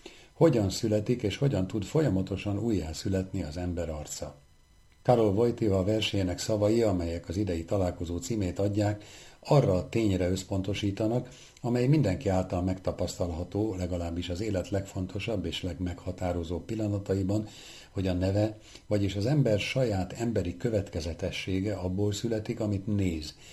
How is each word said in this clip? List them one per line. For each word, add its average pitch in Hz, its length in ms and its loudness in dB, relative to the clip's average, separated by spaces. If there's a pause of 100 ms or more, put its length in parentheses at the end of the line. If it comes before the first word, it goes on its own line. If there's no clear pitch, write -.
(320)
Hogyan 120 380 4
születik 107 520 0
és 98 140 0
hogyan 98 300 2
tud 101 180 -4
folyamatosan 101 760 0
újjászületni 95 840 -2
az 76 140 -10
ember 87 340 -4
arca? 76 460 -10 (680)
Karol 117 300 6
Wojtyła 107 520 2
versének 101 540 0
szavai, 110 440 2
amelyek 85 460 0
az 85 80 -6
idei 90 280 0
találkozó 87 520 0
címét 95 420 -2
adják, 104 460 2 (360)
arra 139 340 4
a 90 140 0
tényre 95 400 2
összpontosítanak, 101 1000 -2 (320)
amely 123 260 2
mindenki 117 420 4
által 92 340 2
megtapasztalható, 90 1120 -2
legalábbis 87 540 -4
az 90 120 -4
élet 98 280 -2
legfontosabb 98 760 -4
és 82 180 -4
legmeghatározóbb 87 1000 -4
pillanataiban, 101 840 0 (440)
hogy 95 160 -2
a 92 60 2
neve, 98 460 2 (280)
vagyis 101 280 0
az 101 120 -2
ember 120 320 4
saját 98 540 0
emberi 104 440 0
következetessége 95 1160 -2
abból 92 380 0
születik, 110 480 -2
amit 104 260 0
néz, 92 480 0 (180)